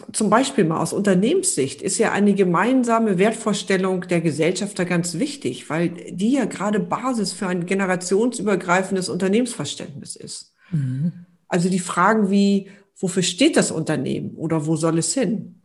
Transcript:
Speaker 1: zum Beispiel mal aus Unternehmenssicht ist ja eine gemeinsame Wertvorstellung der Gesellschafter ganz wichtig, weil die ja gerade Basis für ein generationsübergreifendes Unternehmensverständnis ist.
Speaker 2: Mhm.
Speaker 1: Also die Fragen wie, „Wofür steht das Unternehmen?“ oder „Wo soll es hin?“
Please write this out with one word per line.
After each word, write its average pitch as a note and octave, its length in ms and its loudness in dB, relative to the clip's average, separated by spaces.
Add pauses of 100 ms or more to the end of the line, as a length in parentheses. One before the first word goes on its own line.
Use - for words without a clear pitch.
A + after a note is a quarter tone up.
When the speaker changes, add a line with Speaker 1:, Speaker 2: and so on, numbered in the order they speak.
(120)
Speaker 1:
zum A3 160 0
Beispiel A3+ 360 4
mal D#3+ 160 0
aus E3 120 -2
Unternehmenssicht G3 880 0
ist - 160 -4
ja G#3+ 120 2
eine G3+ 240 4
gemeinsame G#3+ 840 2
Wertvorstellung F#3+ 880 0
der E3+ 120 2
Gesellschafter E3+ 640 0
ganz E3+ 340 -2
wichtig, C#3 520 -4
weil E3 200 0 (200)
die G3 220 0
ja C4+ 140 2
gerade G#3+ 340 -2
Basis G3+ 520 -2
für - 140 -6
ein F3+ 200 -2
generationsübergreifendes F#3+ 1400 0
Unternehmensverständnis F#3+ 1080 -4
ist. - 380 -18 (160)
Speaker 2:
Mhm. C#3+ 420 -2 (340)
Speaker 1:
Also F3+ 220 2
die F#3 100 2
Fragen G3 520 2
wie, G3+ 400 4 (280)
„Wofür F#3 240 0
steht C#4 340 2
das - 140 2
Unternehmen?“ C#3+ 680 -4
oder D#3 300 -2
„Wo D#3+ 80 2
soll D#3+ 240 2
es - 160 -2
hin?“ A3 500 -4